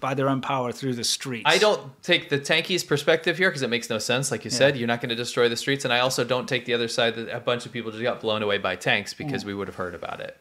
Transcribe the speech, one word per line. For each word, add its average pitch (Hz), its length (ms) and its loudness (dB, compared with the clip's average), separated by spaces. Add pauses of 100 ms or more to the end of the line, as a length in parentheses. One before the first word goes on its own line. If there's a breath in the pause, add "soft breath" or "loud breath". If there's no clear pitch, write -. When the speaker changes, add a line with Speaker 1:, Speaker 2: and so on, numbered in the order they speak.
Speaker 1:
by 135 140 -2
their 135 140 2
own 135 120 2
power 127 320 -2
through 127 220 -4
the 117 100 -4
streets. 117 420 -4
Speaker 2:
I 165 120 6
don't 190 440 2
take 170 260 2
the 139 120 0
tankies' 165 440 0
perspective 160 540 2
here 185 140 4
'cause 143 100 -4
it 117 80 0
makes 120 180 -2
no 110 100 0
sense. 127 340 0
Like 110 120 -4
you 110 60 -6
Speaker 1:
Yeah. 127 80 -2
Speaker 2:
said, 143 180 6
you're 117 120 0
not 117 120 2
gonna 120 140 -4
destroy 120 340 2
the 117 80 2
streets, 139 280 -2
and 120 100 2
I 123 60 4
also 131 240 2
don't 123 240 -2
take 123 160 -2
the 120 100 0
other 117 140 0
side 113 260 0
that 113 140 -8
a 117 100 -6
bunch 120 280 -2
of - 60 -14
people 113 200 -8
just 107 100 -8
got 117 180 -2
blown 110 220 0
away 101 160 2
by 98 160 0
tanks 104 400 -2
because 139 300 -6
Speaker 1:
Mm. - 20 -10
Speaker 2:
we 101 80 -6
would 98 140 -6
have 95 80 -12
heard 90 180 -6
about - 240 -10
it. - 220 -12